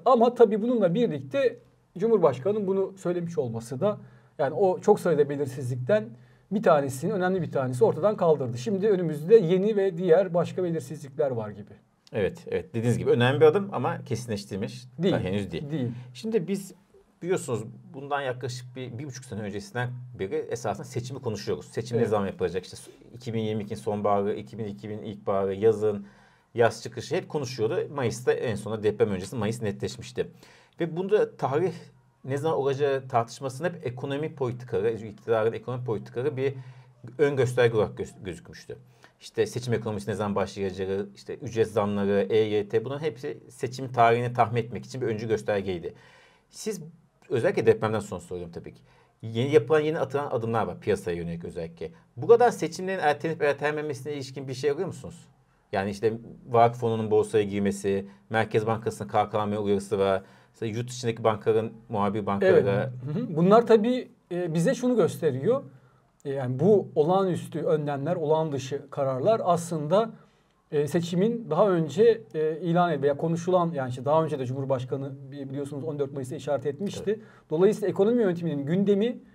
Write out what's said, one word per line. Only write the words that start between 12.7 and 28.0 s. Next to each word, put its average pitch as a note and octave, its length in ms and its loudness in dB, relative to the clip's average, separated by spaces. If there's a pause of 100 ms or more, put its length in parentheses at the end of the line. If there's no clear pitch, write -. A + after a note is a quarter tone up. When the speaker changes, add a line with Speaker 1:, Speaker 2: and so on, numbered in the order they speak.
Speaker 2:
Dediğiniz A2+ 240 2
gibi F2 120 -2
önemli A#2+ 320 4
bir D#3+ 40 10
adım G3 260 4
ama D3 320 -4
kesinleştirilmiş G#2 840 -8 (100)
Speaker 1:
Değil. E3+ 160 2
Speaker 2:
daha - 80 0
henüz F#2+ 300 -2
değil. C#3+ 200 -8
Speaker 1:
Değil. B2+ 200 -4 (220)
Speaker 2:
Şimdi G#3+ 340 -4
biz - 260 -6 (480)
biliyorsunuz C#3+ 420 -2 (300)
bundan C#3 280 -6
yaklaşık B2+ 540 -8
bir, A#2 220 -10
bir C#3+ 80 -10
buçuk C3+ 200 -14
sene G#2 160 -10
öncesinden G#2+ 480 -6 (300)
beri F#3+ 160 -4
esasında A#2 500 -6
seçimi C3 360 -8
konuşuyoruz. G#2 440 -6
Seçim - 320 -4
Speaker 1:
Evet. A#2 100 2
Speaker 2:
ne - 20 0
zaman G#2 180 0
yapılacak? F2+ 360 -4
İşte - 140 -16 (380)
iki A#2 180 -10
bin A2+ 60 0
yirmi G#2+ 240 -2
ikinin G2+ 160 -8
sonbaharı, G#2 540 0
iki - 240 -12
bin A2 80 -6
iki G2+ 240 -10
bin G#2+ 80 -8
ilkbaharı, G2 580 -4
yazın, G#2 500 2 (480)
yaz A2+ 300 2
çıkışı B2 320 -8
hep C#3 140 -4
konuşuyordu. C3 460 -2 (200)
Mayıs'ta C3+ 380 0